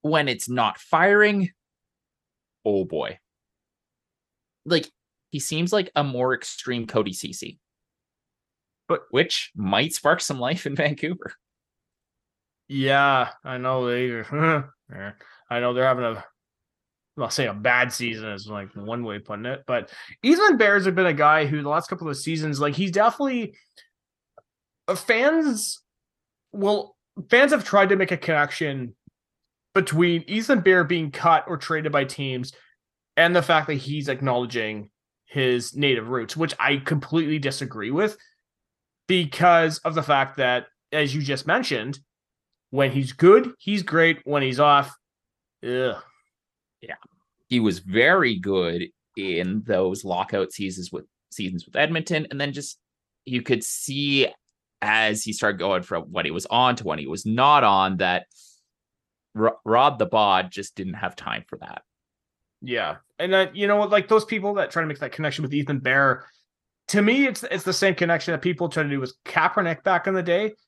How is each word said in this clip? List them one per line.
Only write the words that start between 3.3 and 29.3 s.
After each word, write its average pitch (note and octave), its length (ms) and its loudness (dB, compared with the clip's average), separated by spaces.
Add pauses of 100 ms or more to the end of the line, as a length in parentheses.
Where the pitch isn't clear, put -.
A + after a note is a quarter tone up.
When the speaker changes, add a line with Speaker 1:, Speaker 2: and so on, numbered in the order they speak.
Speaker 1:
Like, E3 240 0 (400)
he C#3+ 100 -6
seems E3+ 320 -2
like G3 240 0
a D3 80 2
more B2+ 300 -2
extreme A#2+ 520 -8
Cody G#2 280 -2
Ceci. - 440 -12 (1300)
Speaker 2:
But - 240 -4
Speaker 1:
which - 460 -2
might G#2 380 0
spark D#3+ 260 2
some C3+ 180 -6
life C3+ 280 -4
in C#3 100 -4
Vancouver. D3+ 560 -4 (1400)
Speaker 2:
Yeah, C#3 640 2 (120)
I B2+ 140 -10
know B2+ 320 -2
they, A#2+ 400 -2
<laughs> - 20 -16 (1200)
I A#2+ 100 -2
know B2 120 0
they're B2+ 140 2
having B2 180 2
a, A2 180 -4 (960)
I'll A#2+ 120 -4
say C3 160 0
a G2+ 80 -6
bad B2 400 2
season A2 340 -8
is, G2+ 180 -10
like, G2+ 280 -12
one A2+ 300 -8
way G#2 120 -8
of G#2 80 -12
putting G#2+ 220 -10
it, B2+ 200 -10
but A#2+ 240 -4 (320)
Ethan E4+ 360 4
Bears G3+ 260 4
have F#3 100 0
been F#3 120 4
a D#3+ 80 2
guy D3+ 320 4
who D3+ 160 -4
the C#3+ 80 -6
last E3+ 180 -2
couple E3 220 -8
of C3+ 80 -6
seasons, D#3 420 -4
like, D3 140 0
he's F#3 160 -2
definitely, A#3 680 0 (1300)
uh, F#3+ 100 -2
fans, C4 840 0 (720)
well, G3+ 420 -2 (360)
fans C4 220 6
have A3+ 120 0
tried G3 240 4
to G3 80 4
make F#3+ 160 0
a E3 60 -4
connection C#3+ 760 -4 (800)